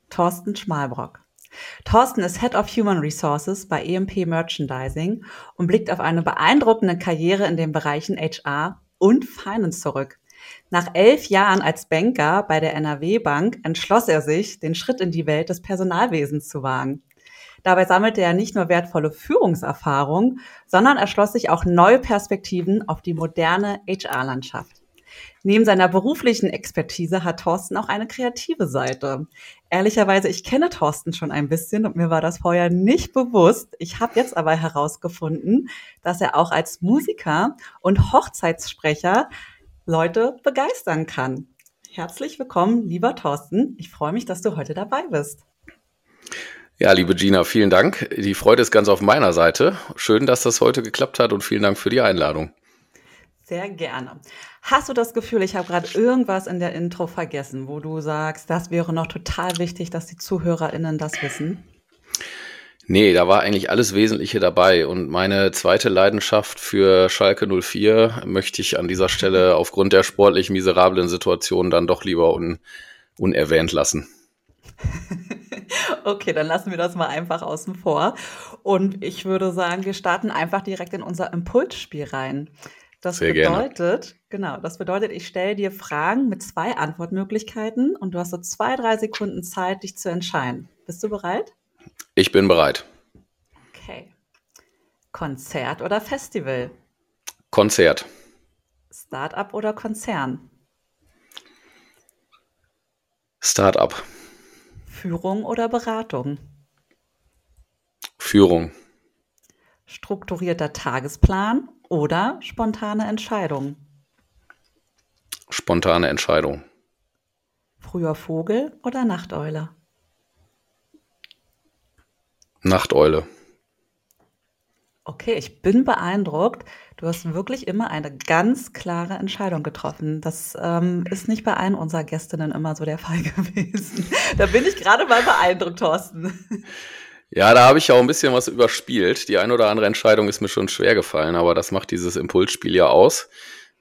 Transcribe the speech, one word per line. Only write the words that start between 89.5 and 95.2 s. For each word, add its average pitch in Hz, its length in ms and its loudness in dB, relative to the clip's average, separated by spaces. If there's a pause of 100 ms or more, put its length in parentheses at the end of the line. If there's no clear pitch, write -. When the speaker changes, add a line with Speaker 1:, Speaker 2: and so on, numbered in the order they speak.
Speaker 1:
dich 190 140 -14
zu - 120 -8
entscheiden. 156 600 -6 (160)
Bist 170 180 -14
du 220 60 -4
bereit? 202 440 -6 (640)
Speaker 2:
Ich - 160 4
bin 98 160 4
bereit. 82 380 2 (840)
Speaker 1:
Okay. - 440 -20 (960)
Konzert 135 720 -8